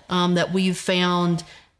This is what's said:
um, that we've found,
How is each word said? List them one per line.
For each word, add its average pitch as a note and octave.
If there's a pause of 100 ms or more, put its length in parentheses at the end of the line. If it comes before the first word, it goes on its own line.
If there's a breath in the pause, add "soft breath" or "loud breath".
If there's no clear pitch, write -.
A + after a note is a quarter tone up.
um, F3+
that E3+
we've F#3
found, F3 (360 loud breath)